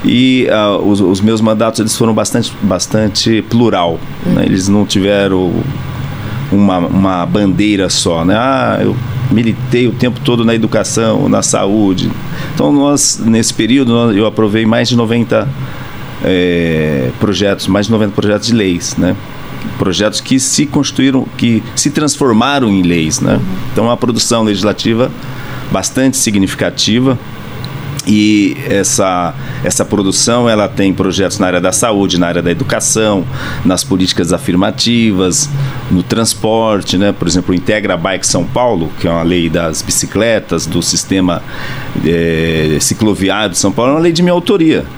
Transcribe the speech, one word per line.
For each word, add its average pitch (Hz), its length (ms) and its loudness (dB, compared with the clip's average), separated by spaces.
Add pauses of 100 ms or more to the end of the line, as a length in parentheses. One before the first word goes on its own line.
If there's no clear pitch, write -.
E, 127 460 4
ah, 104 280 2
os, 98 220 2
os 95 200 2
meus 110 200 2
mandatos, 110 400 2
eles 113 160 0
foram 113 180 2
bastante, 113 380 -2 (100)
bastante 104 800 0
plural, 98 560 2 (260)
né? 92 220 2
Eles 98 220 0
não 101 180 4
tiveram 95 680 2 (960)
uma, 98 280 4
uma 90 480 0
bandeira 98 640 2
só, 82 340 0
né? 95 120 2
Ah, 123 440 0
eu 101 160 0 (360)
militei 120 560 2
o 104 40 0
tempo - 320 -2
todo 117 200 2
na 113 100 4
educação, 110 760 0
na 101 140 2
saúde. 98 680 0 (440)
Então, 147 180 2
nós, 143 500 2
nesse 113 300 2
período, 117 400 2
nós, 117 240 2
eu 107 100 2
aprovei 107 380 0
mais 117 240 2
de 123 80 0
noventa, 113 520 0 (760)
é, 82 920 0
projetos, 98 480 0
mais 101 200 2
de 113 60 0
noventa 107 200 0
projetos 104 340 0
de 117 80 2
leis, 92 420 0
né? 90 180 2 (640)
Projetos 98 440 0
que 135 180 2
se - 240 0
constituíram, 135 640 0 (100)
que 117 260 2 (140)
se - 140 0
transformaram 135 800 2
em 98 100 4
leis, 85 400 0
né? - 180 2 (320)
Então, 104 140 0
uma 120 120 2
produção 117 460 0
legislativa 107 680 0 (580)
bastante 131 460 0
significativa. 107 1000 0 (880)
E 107 500 4 (100)
essa, 95 680 0 (280)
essa - 220 0
produção, 117 640 0
ela 104 180 2
tem 95 260 0
projetos 90 460 0
na 95 80 2
área 87 140 2
da 92 100 2
saúde, 98 480 0
na 87 100 2
área 85 120 0
da 85 100 0
educação, 104 760 0 (360)
nas 90 220 0
políticas 92 480 0
afirmativas, 101 1160 0 (400)
no 90 120 2
transporte, 110 960 0
né? 101 160 2
Por - 160 -2
exemplo, 85 240 0
o - 20 2
Integra 101 440 0
Bike 92 280 -2
São 90 160 0
Paulo, 85 560 0
que - 80 -2
é 85 40 2
uma 85 120 0
lei 85 280 0
das 82 320 -2
bicicletas, 101 840 -2
do 87 160 -2
sistema, 87 600 0 (640)
é, 80 760 0
cicloviário 101 720 0
de - 80 -2
São 147 120 2
Paulo, 131 220 0
é - 40 0
uma 160 40 0
lei 170 120 2
de 170 100 0
minha 180 100 4
autoria 175 540 2 (120)